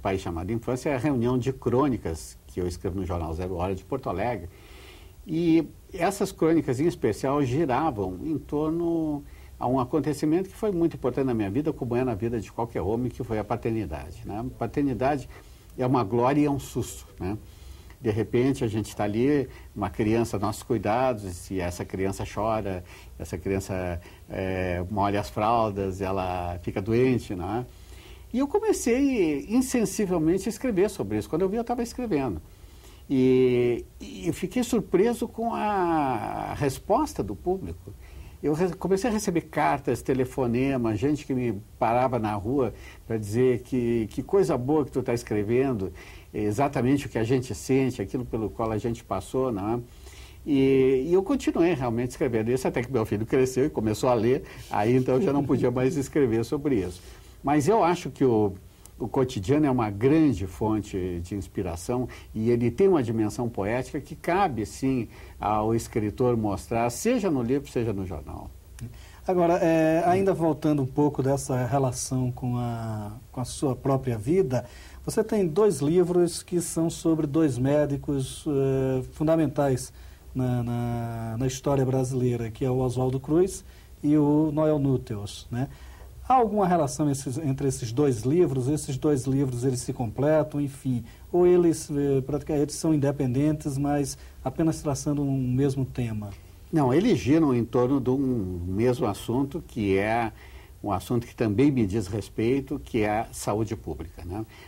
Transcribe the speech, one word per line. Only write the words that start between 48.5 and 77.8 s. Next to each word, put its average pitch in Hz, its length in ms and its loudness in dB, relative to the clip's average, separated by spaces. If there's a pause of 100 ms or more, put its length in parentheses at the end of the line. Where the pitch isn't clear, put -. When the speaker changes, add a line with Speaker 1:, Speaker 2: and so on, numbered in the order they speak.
Speaker 1:
a 110 60 0
gente 117 260 -4
passou, 127 480 -2
né? 110 280 -2 (680)
E, 135 600 4
e 170 60 2
eu 190 80 6
continuei 190 520 2
realmente 123 380 -2
escrevendo. 117 380 0
Isso 127 180 0
até 143 140 0
que 120 100 -8
meu 113 140 2
filho 107 200 -2
cresceu 131 400 2
e 151 40 0
começou 110 400 0
a 123 40 6
ler, 120 300 2 (280)
aí 110 240 4
então 127 200 4
eu 127 60 4
já 139 120 2
não 143 100 2
podia 127 260 2
mais 127 280 2
escrever 131 480 2
sobre 143 300 -2
isso. 90 260 -2 (420)
Mas 143 240 4
eu 214 160 6
acho 175 260 2
que 135 140 0
o, 107 300 4 (460)
o 123 80 -4
cotidiano 131 580 2
é 139 60 4
uma 120 180 0
grande 123 560 4
fonte 98 760 -2
de 87 140 -8
inspiração 101 720 -4 (260)
e 110 160 0
ele 120 200 4
tem 190 180 4
uma 175 140 6
dimensão 113 480 -2
poética 117 500 -2
que 151 160 -12
cabe, 170 500 0
sim, 131 420 -2 (320)
ao 107 340 2
escritor 117 640 0
mostrar, 113 520 -2
seja 202 420 0
no 135 100 0
livro, 135 280 -2
seja 113 220 -2
no 98 140 -4
jornal. 80 440 -10 (800)
Speaker 2:
Agora, 180 340 4
é, 160 440 4
ainda 190 280 4
voltando 151 480 2
um 131 40 0
pouco 143 360 2
dessa 135 440 0
relação 127 640 0
com 123 260 -4
a, 113 540 -6 (200)
com 127 100 -6
a 117 40 -4
sua 131 300 -4
própria 131 420 0
vida, 127 480 0 (380)
você 208 200 0
tem 208 240 0
dois 170 320 4
livros 170 640 2
que 175 180 -2
são 165 280 0
sobre 160 360 0
dois 147 320 2
médicos, 139 880 0